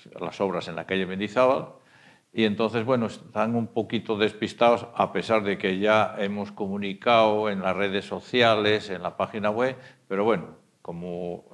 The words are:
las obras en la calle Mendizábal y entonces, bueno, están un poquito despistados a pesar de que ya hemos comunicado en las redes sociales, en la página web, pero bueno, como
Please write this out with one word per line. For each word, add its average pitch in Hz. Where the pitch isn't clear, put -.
las 85
obras 90
en 85
la 82
calle 95
Mendizábal 101
y 113
entonces, 110
bueno, 120
están 110
un 113
poquito 110
despistados 107
a 98
pesar 107
de 98
que 95
ya 104
hemos 104
comunicado 107
en 98
las 92
redes 98
sociales, 107
en 90
la 87
página 104
web, 123
pero 98
bueno, 90
como 87